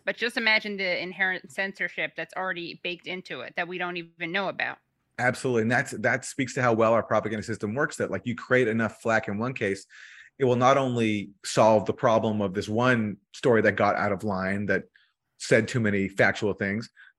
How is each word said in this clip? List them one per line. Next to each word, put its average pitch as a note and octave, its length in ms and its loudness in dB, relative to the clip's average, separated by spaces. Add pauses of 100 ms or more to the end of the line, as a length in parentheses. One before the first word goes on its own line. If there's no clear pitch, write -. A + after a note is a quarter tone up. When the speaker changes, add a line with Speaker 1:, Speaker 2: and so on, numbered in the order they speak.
Speaker 1:
But G3 100 -4
just A3+ 220 -4
imagine A3 400 -2
the F3+ 240 -2
inherent F#3 500 -4
censorship F#3+ 640 -6
that's D#3+ 200 -10
already F3 480 -8
baked F3 240 -8
into D#3+ 340 -10
it A#2+ 160 -14
that F3 100 -4
we F3+ 100 -10
don't B2 200 -6
even E3 340 -10
know F#3+ 160 -2
about. C3+ 300 -6 (400)
Speaker 2:
Absolutely. B2 460 0
And A#2 80 2
that's, B2+ 200 0
that A#2+ 320 -2
speaks - 300 -6
to C3+ 80 -2
how B2 120 4
well A2+ 200 4
our A2 100 2
propaganda G#2+ 400 -2
system G#2+ 300 -6
works, D3 240 -4
that, G#2 140 -4
like, F#2+ 140 -6
you A#2+ 100 -4
create B2+ 320 2
enough A2+ 340 -2
flack A2 260 0
in G#2 100 -6
one B2+ 160 -4
case, G2 320 -4 (540)
it C3+ 60 2
will B2 100 6
not B2+ 220 6
only A#2 540 0 (120)
solve A2 440 6
the - 60 -2
problem A2 480 2
of F#2+ 120 -2
this G2+ 160 -4
one A2+ 480 0 (160)
story A#2 260 4
that G#2 120 4
got G2+ 240 2
out G2+ 160 0
of G2 120 -4
line, G2 440 -2
that F#2+ 160 0 (540)
said A2+ 300 2
too B2+ 120 -2
many G2+ 280 0
factual G2+ 460 0
things, G#2 380 -6 (280)